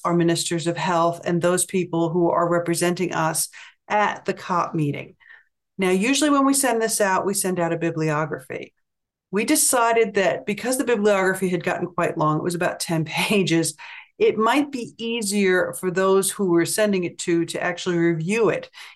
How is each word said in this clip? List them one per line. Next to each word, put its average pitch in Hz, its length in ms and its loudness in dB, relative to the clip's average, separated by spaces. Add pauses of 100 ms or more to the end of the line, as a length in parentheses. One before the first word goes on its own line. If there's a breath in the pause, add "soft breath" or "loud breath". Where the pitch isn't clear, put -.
our 175 80 0
ministers 170 540 0
of 160 100 -2
health, 170 480 0
and 175 160 0
those 175 240 2
people 170 460 -2
who 170 180 2
are 175 180 2
representing 170 680 0
us 160 340 -2 (400 loud breath)
at 208 380 0
the 190 80 -2
cop - 400 -2
meeting. 147 420 -4 (600 soft breath)
Now, 185 140 2
usually 269 360 2
when 277 160 4
we 277 80 4
send 240 300 0
this 220 180 0
out, 190 240 0
we 196 80 0
send 185 260 -2
out 170 140 0
a 165 60 -2
bibliography. 156 960 -4 (560)
We 202 160 -2
decided 233 720 2
that 180 280 2
because 233 320 -2
the 269 80 -2
bibliography 196 640 2
had 175 160 -2
gotten 180 220 -2
quite - 320 -2
long, 151 180 2
it - 80 -2
was 175 100 -2
about 170 240 -2
ten 160 260 -2
<laughs> - 20 -6
pages, 165 680 0 (420 loud breath)
it 214 180 2
might 254 340 2
be 240 280 -10
easier 202 840 0
for 185 100 -4
those 190 400 2
who 196 200 -2
we're 170 160 4
sending 196 380 0
it 160 160 -8
to, 170 260 0
to - 160 -6
actually 175 340 -2
review 170 540 2
it - 180 -4 (260 loud breath)